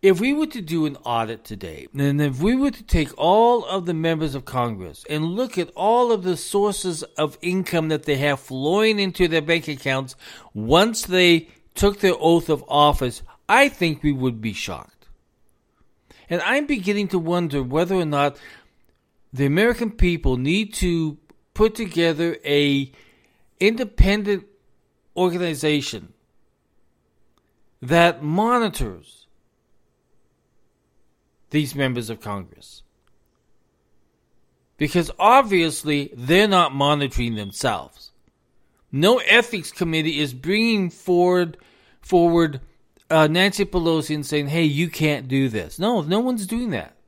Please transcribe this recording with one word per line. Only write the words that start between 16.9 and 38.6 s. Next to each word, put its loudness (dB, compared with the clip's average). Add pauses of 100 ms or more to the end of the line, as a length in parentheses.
to -2
wonder -2
whether -2
or 0
not -2 (920)
the -2
American 0
people 2
need -2
to -2 (360)
put 2
together -2
a 2 (680)
independent 0 (680)
organization -2 (1700)
that 2
monitors -4 (2250)
these -2
members -4
of -12
Congress. -12 (2000)
Because -2
obviously, 2
they're 2
not 2
monitoring 0
themselves. -8 (800)